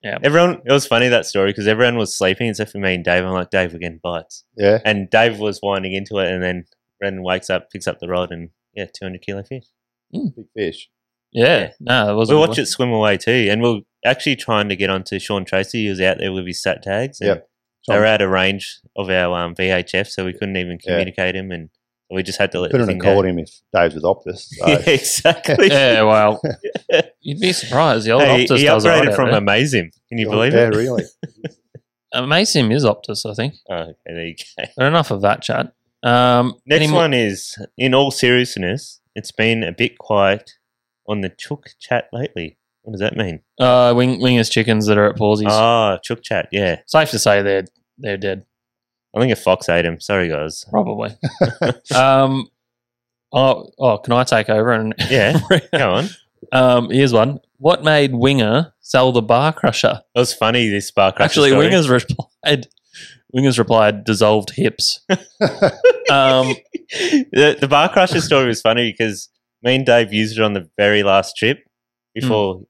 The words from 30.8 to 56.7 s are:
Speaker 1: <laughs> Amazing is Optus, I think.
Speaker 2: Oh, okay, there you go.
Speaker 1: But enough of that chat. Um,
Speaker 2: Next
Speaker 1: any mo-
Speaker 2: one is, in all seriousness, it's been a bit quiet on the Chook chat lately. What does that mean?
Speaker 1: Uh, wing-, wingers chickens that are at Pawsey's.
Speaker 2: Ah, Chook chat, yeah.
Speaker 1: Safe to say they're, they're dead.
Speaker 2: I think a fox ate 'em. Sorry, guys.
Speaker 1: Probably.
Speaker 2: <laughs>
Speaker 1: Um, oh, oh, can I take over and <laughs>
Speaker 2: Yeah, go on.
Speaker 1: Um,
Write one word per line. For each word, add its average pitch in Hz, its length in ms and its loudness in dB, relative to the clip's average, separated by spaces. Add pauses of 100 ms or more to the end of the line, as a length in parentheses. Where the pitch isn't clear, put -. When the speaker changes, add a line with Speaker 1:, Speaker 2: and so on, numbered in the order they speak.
Speaker 1:
<laughs> - 500 -20
Amazing 139 600 0
is 139 120 0
Optus, 104 400 -2
I 110 80 -8
think. 117 220 -6 (160)
Speaker 2:
Oh, 92 60 -8
okay, 82 180 -10 (100)
there 85 220 -12
you 85 80 -12 (240)
go. - 60 -8 (120)
Speaker 1:
But 127 100 0
enough 160 240 0
of 98 120 -6
that 104 180 0
chat. - 320 -6 (300)
Um, 123 540 2 (100)
Speaker 2:
Next 151 160 2
Speaker 1:
any 151 100 0
mo- 175 60 2
Speaker 2:
one 156 160 2
is, 107 420 -4 (220)
in 127 160 2
all 139 160 4
seriousness, 123 880 -2 (140)
it's - 180 -14
been 113 300 0
a 85 100 -6
bit 117 240 -4
quiet 101 540 -2 (580)
on 104 140 -4
the 95 80 -6
Chook - 400 -14 (100)
chat - 320 -4
lately. 113 460 -10 (240)
What 110 100 -16
does 95 80 -8
that 104 160 -4
mean? 87 240 -6 (180)
Speaker 1:
Uh, 123 380 4
wing-, 123 240 0
wingers 120 300 2
chickens 110 380 0
that 104 100 4
are 104 100 4
at - 80 -4
Pawsey's. 107 320 0
Speaker 2:
Ah, 110 540 2
Chook - 200 -8
chat, 92 300 -6
yeah. 92 340 -2
Speaker 1:
Safe 156 260 2
to 113 60 -4
say 101 220 2
they're, 98 240 -2 (320)
they're 104 220 -8
dead. 98 260 -8 (720)
Speaker 2:
I 107 60 -2
think 123 100 2
a 107 60 0
fox - 320 0
ate 85 160 0
'em. 82 160 -6
Sorry, 92 300 -2
guys. 78 400 -8
Speaker 1:
Probably. 110 400 -4 (400)
Speaker 2:
<laughs> - 440 -6
Speaker 1:
Um, 135 540 2 (840)
oh, 131 380 0 (100)
oh, 120 200 2
can 120 160 -2
I 123 100 2
take 110 240 0
over 110 240 2
and 110 300 -2
<laughs> - 80 -4
Speaker 2:
Yeah, 131 280 2 (380)
go 120 160 0
on. 139 160 -2 (420)
Speaker 1:
Um, 123 400 2